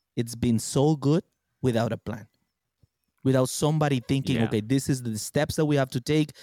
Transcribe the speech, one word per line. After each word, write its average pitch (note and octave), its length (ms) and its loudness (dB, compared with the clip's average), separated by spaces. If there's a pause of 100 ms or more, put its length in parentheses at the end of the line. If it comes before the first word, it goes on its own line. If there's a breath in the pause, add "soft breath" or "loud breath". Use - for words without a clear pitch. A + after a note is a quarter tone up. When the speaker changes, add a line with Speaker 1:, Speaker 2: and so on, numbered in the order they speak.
(160)
Speaker 1:
it's A#2+ 200 -4
been A#2 240 2
so D3 360 2
good C#3 280 2 (380)
without A2+ 300 0
a G#2+ 60 -6
plan, G#2+ 300 -12 (960)
without C3 260 2
somebody D3+ 520 0
thinking, C3+ 360 -2
Speaker 2:
Yeah. - 80 2
Speaker 1:
"Okay, A2 160 0
this C3 280 -2
is C3 120 0
the A2+ 160 -6
steps - 380 -2
that D#3+ 100 0
we D3 100 2
have C3+ 160 0
to C3 100 -4
take. D3+ 300 0 (120 loud breath)